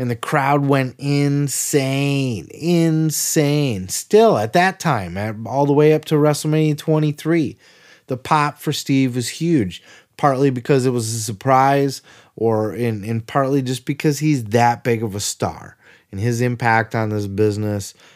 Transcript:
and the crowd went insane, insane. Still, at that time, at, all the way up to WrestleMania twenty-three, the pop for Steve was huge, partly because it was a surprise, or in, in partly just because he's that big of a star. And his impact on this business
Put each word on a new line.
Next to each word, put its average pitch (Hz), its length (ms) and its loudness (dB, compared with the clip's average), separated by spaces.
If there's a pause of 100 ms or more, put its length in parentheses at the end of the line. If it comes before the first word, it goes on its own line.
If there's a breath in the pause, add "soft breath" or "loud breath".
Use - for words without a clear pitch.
and 123 100 -4
the 120 60 -4
crowd 143 500 0
went 135 320 0
insane, 139 1500 -2
insane. 151 1400 0
Still, 208 480 4
at 107 180 -2
that 185 260 2
time, 98 360 -2
at, 104 200 -4 (100)
all 135 180 0
the 143 80 2
way 151 200 6
up 151 140 0
to 156 100 0
WrestleMania 151 600 2
twenty-three, 156 800 -2 (500 soft breath)
the 131 120 -6
pop 147 400 0
for - 120 -6
Steve 135 460 0
was 120 140 -4
huge, 147 520 -2 (360 loud breath)
partly 139 320 2
because 123 340 0
it 131 60 2
was 113 240 -2
a 113 60 -6
surprise, 135 840 2 (340 loud breath)
or 107 380 0
in, 110 280 -2
in 113 200 -4
partly 135 400 0
just 127 240 -4
because 147 320 0
he's 147 260 0
that 117 400 2
big 117 180 0
of 104 120 -4
a 101 60 -6
star. - 580 -6 (340 soft breath)
And 98 80 -8
his 117 220 0
impact 117 520 0
on 110 140 0
this 104 180 -4
business 104 680 -2 (220 soft breath)